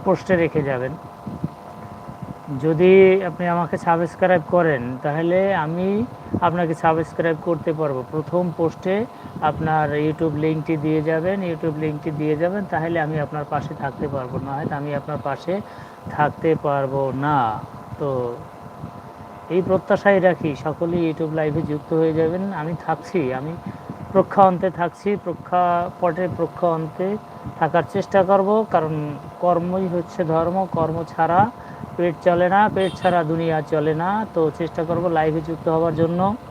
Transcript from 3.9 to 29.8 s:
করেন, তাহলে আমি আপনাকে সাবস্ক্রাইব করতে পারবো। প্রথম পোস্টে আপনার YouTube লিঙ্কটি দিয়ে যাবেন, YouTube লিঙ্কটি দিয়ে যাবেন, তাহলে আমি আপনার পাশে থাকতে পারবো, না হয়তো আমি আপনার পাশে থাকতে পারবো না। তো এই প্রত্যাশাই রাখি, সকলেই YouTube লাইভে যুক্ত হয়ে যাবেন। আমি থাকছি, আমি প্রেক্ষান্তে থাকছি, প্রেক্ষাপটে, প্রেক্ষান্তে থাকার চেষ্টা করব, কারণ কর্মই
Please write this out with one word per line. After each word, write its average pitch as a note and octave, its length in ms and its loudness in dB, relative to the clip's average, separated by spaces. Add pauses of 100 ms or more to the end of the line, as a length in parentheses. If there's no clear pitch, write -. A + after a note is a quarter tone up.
করেন, C#3 520 2
তাহলে E3+ 520 2
আমি F3+ 500 0 (360)
আপনাকে E3+ 320 2
সাবস্ক্রাইব D#3+ 680 0
করতে E3+ 320 -2
পারবো। C#3+ 380 -2
প্রথম E3 460 -2
পোস্টে F#3 480 0 (360)
আপনার D#3 480 0
YouTube D3+ 480 0
লিঙ্কটি D#3 400 0
দিয়ে D#3 240 0
যাবেন, E3 400 0
YouTube D#3+ 380 -4
লিঙ্কটি D#3 320 -4
দিয়ে D3+ 240 0
যাবেন, F#3 340 0
তাহলে E3 300 -2
আমি D#3 200 -2
আপনার D3 300 -4
পাশে D3 300 -4
থাকতে C#3+ 280 -4
পারবো, C3+ 320 -6
না C3+ 120 -6
হয়তো D3 240 -4
আমি C#3+ 200 -4
আপনার C#3+ 280 -6
পাশে C#3+ 380 -4 (500)
থাকতে D3+ 520 2
পারবো C#3 520 0
না। C3+ 440 0 (400)
তো B2+ 360 -4 (1120)
এই F3 120 2
প্রত্যাশাই F#3+ 580 4
রাখি, E3 440 2
সকলেই E3+ 480 0
YouTube D#3 240 -4
লাইভে D#3 260 0
যুক্ত D3 320 -4
হয়ে D#3+ 200 4
যাবেন। F3 400 0
আমি D#3+ 220 -4 (100)
থাকছি, D#3 480 -2
আমি C#3+ 200 -6 (580)
প্রেক্ষান্তে F#3+ 580 4
থাকছি, F3 460 -2
প্রেক্ষাপটে, F3 1200 0
প্রেক্ষান্তে E3+ 840 -2 (420)
থাকার E3 240 2 (100)
চেষ্টা G3 300 4
করব, G3 480 4
কারণ D#3 440 0 (240)
কর্মই F3+ 480 2